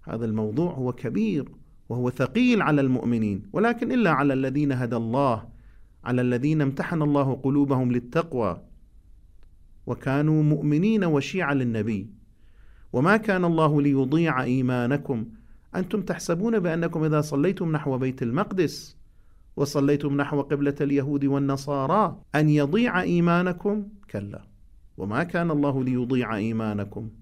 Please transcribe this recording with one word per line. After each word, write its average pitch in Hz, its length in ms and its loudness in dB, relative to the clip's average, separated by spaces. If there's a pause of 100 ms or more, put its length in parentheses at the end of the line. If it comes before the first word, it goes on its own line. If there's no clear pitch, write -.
هذا 113 220 -6
الموضوع 110 480 -2
هو 127 200 -4
كبير 160 560 -2 (400)
وهو 123 200 -2
ثقيل 214 520 2
على 143 200 4
المؤمنين، 117 640 0 (100)
ولكن 233 380 0
"إلا 226 200 2
على 139 220 2
الذين 135 380 0
هدى 123 240 -2
الله"، 117 520 0 (560)
على 123 180 0
الذين 127 400 2
امتحن 156 400 -2
الله 143 420 2
قلوبهم 135 480 2
للتقوى، 123 720 -2 (1200)
وكانوا 147 580 0
مؤمنين 151 600 2
وشيعا 151 500 0
للنبي. 110 560 -2 (840)
"وما 170 240 4
كان 196 280 0
الله 160 360 4
ليضيع 139 600 2
إيمانكم". 123 840 0 (500)
أنتم 185 260 -2
تحسبون 185 580 -2
بأنكم 165 440 -2
إذا 151 180 2
صليتم 156 500 0
نحو 147 260 -2
بيت 131 260 -2
المقدس 160 720 -2 (580)
وصليتم 143 640 0
نحو 143 240 -2
قبلة 143 400 -2
اليهود 139 440 0
والنصارى 139 960 0 (140)
أن 151 140 4
يضيع 175 520 2
إيمانكم، 180 840 0 (240)
كلا، 101 300 -8 (560)
"وما 107 260 -2
كان 170 280 -2
الله 143 320 0
ليضيع 123 520 0
إيمانكم، 107 760 -4 (120)